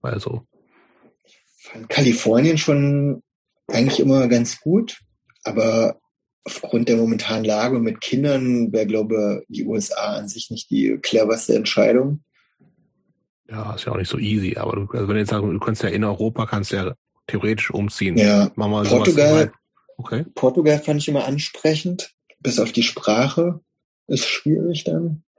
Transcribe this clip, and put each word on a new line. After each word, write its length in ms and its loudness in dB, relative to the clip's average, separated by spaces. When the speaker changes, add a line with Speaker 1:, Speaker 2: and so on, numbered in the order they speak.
Speaker 1:
Also. 440 -8
Speaker 2:
Fand 300 -20
Kalifornien 680 2
schon 640 0
eigentlich 320 0
immer 280 4
ganz 320 2
gut, 380 0
aber 540 0
aufgrund 460 -4
der 80 6
momentanen 460 0
Lage 320 0
und 80 0
mit 180 -4
Kindern 680 0
wäre, 140 0
glaube 600 -2
ich, 120 -12
die 40 -4
U 120 -4
S 160 -4
A 240 -4
an 120 -10
sich 220 -12
nicht 180 -12
die 320 0
cleverste 540 0
Entscheidung. 680 2
Speaker 1:
Ja, 260 -8
ist 120 -8
ja 60 -4
auch 40 -4
nicht 140 -4
so 80 -4
easy, 380 0
aber 200 -4
du, 60 -4
also 160 -2
wenn 60 0
du 60 2
jetzt 100 -2
sagst, 140 0
du 160 0
kannst 220 -2
ja 60 0
in 160 0
Europa, 400 -2
kannst 280 -4
ja 220 -2
theoretisch 420 -2
umziehen. 480 -2
Speaker 2:
Ja. 380 4
Speaker 1:
Machen 160 -2
wir 120 0
sowas 200 4
Speaker 2:
Portugal, 300 6
Speaker 1:
halt. 180 4
Okay. 380 -6
Speaker 2:
Portugal 460 2
fand 200 0
ich 80 -6
immer 160 0
ansprechend, 880 -4
bis 180 -2
auf 140 -2
die 100 0
Sprache 800 0
ist 180 -2
schwierig 580 -2
dann. 400 -4